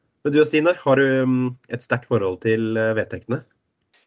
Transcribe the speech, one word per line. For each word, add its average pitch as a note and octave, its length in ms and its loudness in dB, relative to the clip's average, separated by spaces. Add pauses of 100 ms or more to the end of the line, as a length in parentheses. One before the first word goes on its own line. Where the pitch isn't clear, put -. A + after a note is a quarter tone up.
(260)
Men D3 80 0
du, D3+ 120 4
Stine, D#3 320 2
har C3+ 200 2
du, C3 280 2
mm, B2+ 220 0 (220)
et A#2+ 120 -10
sterkt A#2+ 280 -4
forhold F#2+ 340 -2
til, A2 340 -2
eh, A2 160 0
vedtektene? A2 500 -6 (640)